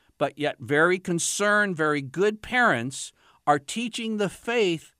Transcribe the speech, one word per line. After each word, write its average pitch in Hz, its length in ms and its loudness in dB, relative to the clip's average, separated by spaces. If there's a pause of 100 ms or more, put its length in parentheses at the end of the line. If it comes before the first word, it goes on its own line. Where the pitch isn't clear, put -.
(160)
but - 220 -4
yet 143 200 -2
very 156 400 2
concerned, 196 800 0
very 147 260 0
good 196 400 -2
parents 156 680 0 (340)
are 147 120 4
teaching 220 580 -6
the 202 120 0
faith 208 720 -2